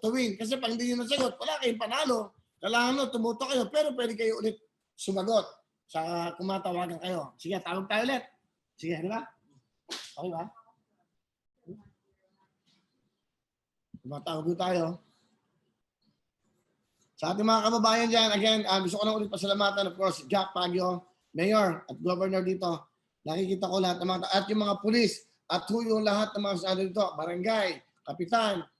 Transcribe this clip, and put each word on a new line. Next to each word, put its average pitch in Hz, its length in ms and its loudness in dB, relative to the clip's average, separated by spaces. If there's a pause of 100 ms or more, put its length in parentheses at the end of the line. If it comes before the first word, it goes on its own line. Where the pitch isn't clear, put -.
to 220 100 0
win. 240 240 0
Kasi 226 240 -4
pag 233 160 -2
hindi 247 160 -2
nyo 240 160 -2
nasagot, 262 320 0
wala 302 240 -2
kayong 226 160 0
panalo. 233 560 -2 (240)
Kailangan 240 320 2
nyo, 277 160 0
tumutok 226 400 -2
kayo, 254 240 2
pero 302 240 4
pwede 233 160 -2
kayo 220 320 -2
ulit 214 160 -2 (320)
sumagot 196 560 0 (400)
sa 170 480 -4
kumatawagan 180 640 -4
kayo. 175 400 -6
Sige, 185 240 -4
tawag 190 240 -6
tayo 214 160 2
ulit. 247 200 -2 (520)
Sige, 160 240 -6
di 175 80 -4
ba? 226 160 -6 (640)
Okay - 420 -10
ba? 165 140 -6 (3500)
Tumatawag 147 400 -8
po 175 80 0
tayo. 175 320 2 (2250)
Sa 165 160 -2
ating 208 140 2
mga 220 240 6
kababayan 226 400 4
dyan, 226 260 4
again, 220 320 4
ah, 190 160 2
gusto 196 160 -2
ko 208 60 0
lang 214 100 0
ulit 208 160 -4
pasalamatan, 196 560 0
of 175 80 -8
course, 185 320 -2
Jack 196 240 0
Pagyo, 180 560 -2 (240)
Mayor 185 560 2
at 135 140 -12
Governor 185 420 0
dito. 180 480 -2 (300)
Nakikita 185 480 -2
ko 190 80 2
lahat 180 240 2
ng 180 80 0
mga, 185 240 -2
at 196 160 4
yung 214 160 2
mga 202 160 0
pulis, - 480 2 (160)
at 170 240 0
ho 220 80 0
yung 220 240 2
lahat 208 320 2
ng 208 80 -2
mga 190 240 -2
ano 190 160 2
dito, 190 220 0 (100)
barangay, 180 540 0 (340)
kapitan, 185 640 0 (140)